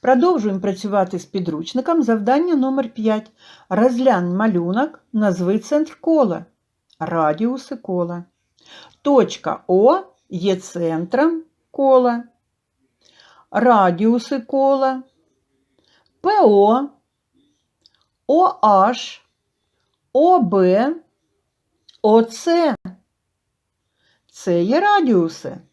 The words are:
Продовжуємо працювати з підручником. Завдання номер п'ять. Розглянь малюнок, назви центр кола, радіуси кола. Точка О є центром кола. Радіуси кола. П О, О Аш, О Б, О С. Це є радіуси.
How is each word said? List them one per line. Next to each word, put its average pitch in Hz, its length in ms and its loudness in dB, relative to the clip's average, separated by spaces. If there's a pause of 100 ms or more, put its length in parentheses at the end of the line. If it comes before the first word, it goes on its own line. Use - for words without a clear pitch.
Продовжуємо 247 540 0
працювати 196 580 -4
з 180 60 -12
підручником. 196 760 -4
Завдання 247 520 0
номер 262 400 -2
п'ять. 214 360 -4 (380)
Розглянь 214 680 0
малюнок, 208 760 -2
назви 196 460 0
центр 302 420 -4
кола, 220 440 0 (540)
радіуси 165 760 -4
кола. 175 480 -8 (800)
Точка - 640 0
О 220 320 4 (320)
є 185 260 -2
центром 185 880 -4 (280)
кола. 254 540 2 (1300)
Радіуси 226 880 0
кола. 269 640 -2 (1160)
П 403 220 0
О, 220 460 4 (1400)
О 339 360 2
Аш, 208 680 0 (840)
О 339 260 4
Б, 196 560 0 (1080)
О 220 200 4
С. 320 520 -2 (1600)
Це 170 300 -2
є 247 180 0
радіуси. 262 760 0 (160)